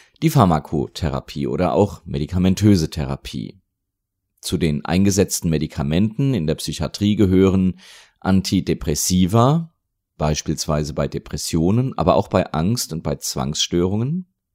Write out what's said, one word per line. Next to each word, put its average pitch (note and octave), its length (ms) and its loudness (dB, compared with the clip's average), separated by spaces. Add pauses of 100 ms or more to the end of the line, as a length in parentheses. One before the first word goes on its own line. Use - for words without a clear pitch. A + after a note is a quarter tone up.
(220)
Die D#3+ 80 2
Pharmakotherapie D2+ 1160 0
oder D2 240 -2
auch F2+ 320 0
medikamentöse F2+ 840 2
Therapie. C#2 720 -8 (800)
Zu - 180 -4
den D2 260 -2
eingesetzten F#2 680 0
Medikamenten E2 840 0
in E2 120 -2
der D#2 80 0
Psychiatrie F2 640 -2
gehören F#2+ 640 4 (400)
Antidepressiva, G2+ 1500 0 (440)
beispielsweise D2+ 760 -2
bei D2 140 -2
Depressionen, F2 920 -2
aber - 160 4
auch - 140 0
bei - 240 0
Angst - 400 -2
und E2 100 -8
bei D2 140 -4
Zwangsstörungen, F#2 1160 -2 (220)